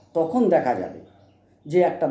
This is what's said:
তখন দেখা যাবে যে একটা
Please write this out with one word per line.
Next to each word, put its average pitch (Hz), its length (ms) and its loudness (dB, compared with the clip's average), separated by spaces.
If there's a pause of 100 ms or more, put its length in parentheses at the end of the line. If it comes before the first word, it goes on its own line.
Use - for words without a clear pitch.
(160)
তখন 165 340 0
দেখা 127 260 2
যাবে 87 240 -8 (680)
যে 160 160 0
একটা 165 300 0